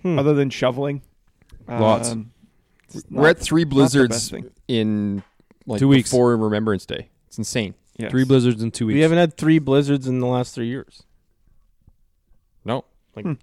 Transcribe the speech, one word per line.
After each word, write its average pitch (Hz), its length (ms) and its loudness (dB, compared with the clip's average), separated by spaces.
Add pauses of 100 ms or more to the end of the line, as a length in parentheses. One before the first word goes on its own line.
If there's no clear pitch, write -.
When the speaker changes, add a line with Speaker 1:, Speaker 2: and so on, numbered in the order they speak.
Speaker 1:
Hmm. 170 180 -2
Speaker 2:
other 143 140 2
than 143 160 2
shoveling. 135 540 -4 (680)
Speaker 3:
Lots. 117 440 0
Speaker 2:
Um, 113 180 -10 (560)
it's - 240 -18
Speaker 4:
We're - 140 -2
Speaker 2:
not, 156 60 6
Speaker 4:
at 170 80 2
three 165 260 0
Speaker 2:
not 151 40 -6
the 135 60 -4
Speaker 4:
blizzards 131 420 4
Speaker 2:
best 113 140 -6
thing. - 160 -12 (200)
Speaker 4:
in, 104 560 -2 (440)
like, 110 120 -6
Speaker 3:
Two 135 100 2
weeks. 135 220 4
Speaker 4:
before 123 280 4
Remembrance 107 480 -2
Day. - 240 -12 (180)
It's - 100 -20
insane. 107 360 -6 (240)
Speaker 2:
Yes. - 120 -8
Speaker 3:
Three 131 140 2
blizzards 123 380 2
in 113 80 -4
two 113 160 -4
weeks. 113 80 0
Speaker 1:
We 143 80 2
haven't 165 160 4
had 170 180 2
three 160 220 2
blizzards 139 500 0
in 127 120 -2
the 123 60 -2
last 123 280 -4
three 117 140 -8
years. - 340 -14 (1600)
Speaker 4:
No. 123 200 -6 (320)
Speaker 1:
Like 107 80 -12
Speaker 2:
Hmm. 170 80 -4 (100)